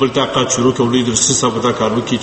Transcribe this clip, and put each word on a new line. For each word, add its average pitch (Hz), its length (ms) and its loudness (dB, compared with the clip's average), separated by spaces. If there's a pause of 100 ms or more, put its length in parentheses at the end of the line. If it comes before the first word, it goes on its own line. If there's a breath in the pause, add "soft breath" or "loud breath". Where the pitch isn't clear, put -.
بل 131 160 0
ته 127 180 0
کار 127 100 2 (100)
شروع 123 200 2
کړو، 120 160 0
لوی 127 160 2
درسي 117 320 0
صاحب 113 240 -2
دا 120 160 2
کار 110 160 0
وکړي 117 280 -2